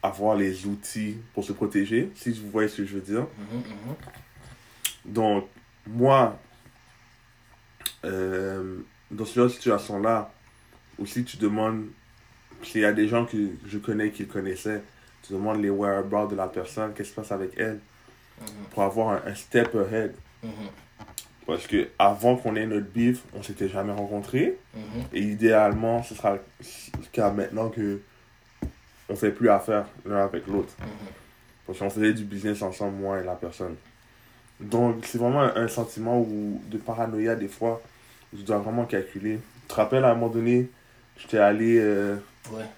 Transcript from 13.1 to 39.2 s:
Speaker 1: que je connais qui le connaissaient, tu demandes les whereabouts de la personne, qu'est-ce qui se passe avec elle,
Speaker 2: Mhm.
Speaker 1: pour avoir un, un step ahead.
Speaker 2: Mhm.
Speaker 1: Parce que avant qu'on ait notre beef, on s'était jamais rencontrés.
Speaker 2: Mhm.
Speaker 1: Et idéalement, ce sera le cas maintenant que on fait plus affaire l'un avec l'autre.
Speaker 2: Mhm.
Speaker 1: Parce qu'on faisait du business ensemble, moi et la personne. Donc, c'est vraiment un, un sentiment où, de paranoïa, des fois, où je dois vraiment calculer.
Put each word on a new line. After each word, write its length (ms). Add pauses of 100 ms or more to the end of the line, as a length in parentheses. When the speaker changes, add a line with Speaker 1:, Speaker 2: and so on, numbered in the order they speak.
Speaker 1:
que 100 (300)
je 120
connais 320
qui 140
le 40
connaissaient, 540 (440)
tu 60
demandes 300
les 80
whereabouts 580
de 80
la 120
personne, 460
qu'est-ce 160
qui 40
se 60
passe 120
avec 240
elle, 240 (600)
Speaker 2:
Mhm. 300
Speaker 1:
pour 120
avoir 280
un, 200
un 40
step 420
ahead. 380 (280)
Speaker 2:
Mhm. 80 (960)
Speaker 1:
Parce 200
que 220 (100)
avant 380
qu'on 200
ait 100
notre 220
beef, 320 (140)
on 80
s'était 260
jamais 240
rencontrés. 680 (160)
Speaker 2:
Mhm. 380
Speaker 1:
Et 80
idéalement, 840
ce 120
sera 200
le 60 (720)
cas 180
maintenant 380
que 320 (1080)
on 80
fait 140
plus 200
affaire 360 (200)
l'un 180
avec 220
l'autre. 340
Speaker 2:
Mhm. 60 (800)
Speaker 1:
Parce 120
qu'on 120
faisait 220
du 120
business 380
ensemble, 340
moi 240
et 40
la 100
personne. 420 (840)
Donc, 460
c'est 120
vraiment 240
un, 140
un 120
sentiment 520
où, 400 (100)
de 80
paranoïa, 560
des 140
fois, 340 (500)
où 60
je 40
dois 160
vraiment 260
calculer. 540 (240)